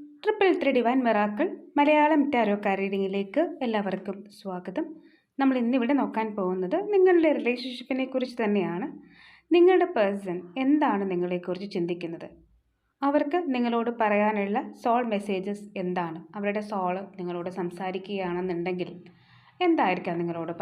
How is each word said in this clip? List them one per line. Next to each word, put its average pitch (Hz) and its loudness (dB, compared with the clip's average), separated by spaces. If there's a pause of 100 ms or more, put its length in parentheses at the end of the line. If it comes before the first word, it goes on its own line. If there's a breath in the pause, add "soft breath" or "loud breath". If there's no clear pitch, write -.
(220)
ട്രിപ്പിൾ 415 2 (100)
ത്രീ 277 0
ഡിവൈൻ 247 2
മിറാക്കിൾ 208 0 (320)
മലയാളം 302 6 (120)
ടാരോ 220 2 (100)
കാർഡ് 196 0
റീഡിങ്ങിലേക്ക് 196 -2 (240)
എല്ലാവർക്കും 196 -4 (200)
സ്വാഗതം. 185 -8 (560 loud breath)
നമ്മൾ 262 4
ഇന്നിവിടെ 240 2
നോക്കാൻ 220 -2
പോകുന്നത് 185 -2 (160)
നിങ്ങളുടെ 359 6
റിലേഷൻഷിപ്പിനെ 247 -4
കുറിച്ച് 247 -4
തന്നെയാണ്. 202 0 (680 loud breath)
നിങ്ങളുടെ 359 6
പേഴ്സൺ 196 0 (280)
എന്താണ് 240 2
നിങ്ങളെക്കുറിച്ച് 180 -4
ചിന്തിക്കുന്നത്? 170 -4 (800)
അവർക്ക് 294 2 (160)
നിങ്ങളോട് 233 0 (120)
പറയാനുള്ള 208 2 (200)
സോൾ 240 2 (140)
മെസ്സേജസ് 202 -4 (160)
എന്താണ്? 175 -4 (180)
അവരുടെ 208 -2
സോൾ 185 -2 (220)
നിങ്ങളോട് 175 -6
സംസാരിക്കുകയാണെന്നുണ്ടെങ്കിൽ 180 -4 (760 soft breath)
എന്തായിരിക്കാം 185 2
നിങ്ങളോട് 170 -6